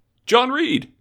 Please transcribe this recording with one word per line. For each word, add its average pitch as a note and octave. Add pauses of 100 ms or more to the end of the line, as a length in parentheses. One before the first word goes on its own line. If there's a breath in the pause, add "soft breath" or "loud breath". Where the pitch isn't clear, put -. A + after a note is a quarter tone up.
(280)
John B3
Reed, -